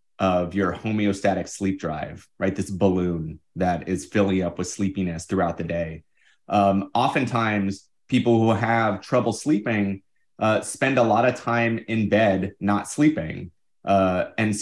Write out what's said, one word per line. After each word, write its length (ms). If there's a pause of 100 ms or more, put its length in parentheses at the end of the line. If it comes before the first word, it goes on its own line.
(180)
of 360
your 180
homeostatic 760
sleep 320
drive, 460 (120)
right? 160
This 160
balloon 720 (160)
that 340
is 160
filling 360
up 140
with 120
sleepiness 580
throughout 320
the 60
day. 400 (440)
Um, 460
oftentimes, 960 (240)
people 280
who 80 (200)
have 220 (180)
trouble 240 (100)
sleeping, 400 (600)
uh, 160
spend 380
a 160
lot 140
of 60 (160)
time 240 (180)
in 80 (180)
bed 200 (320)
not 120 (140)
sleeping. 380 (600)
Uh, 260 (220)
and 200